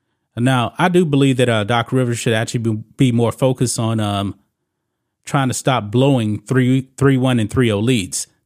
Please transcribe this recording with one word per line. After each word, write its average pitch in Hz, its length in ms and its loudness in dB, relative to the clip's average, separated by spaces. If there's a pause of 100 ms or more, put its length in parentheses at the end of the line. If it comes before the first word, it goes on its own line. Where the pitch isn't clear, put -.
(360)
Now, 123 420 0
I 170 100 2
do 180 160 2
believe 139 340 2
that, 123 100 2
uh, 110 160 0
Doc 117 260 -2
Rivers 123 280 -2
should 117 160 -2
actually 117 260 -4
be, 110 220 -4 (140)
be 127 160 4
more 117 200 0
focused 131 460 -2
on, 113 200 -2
um, 101 400 -4 (840)
trying 135 240 0
to 117 60 -4
stop 117 360 -2
blowing 123 520 0
three, 127 540 0
three 139 200 4
one 127 240 0
and 107 100 -2
three 123 200 0
oh 101 100 0
leads. 113 460 -2 (200)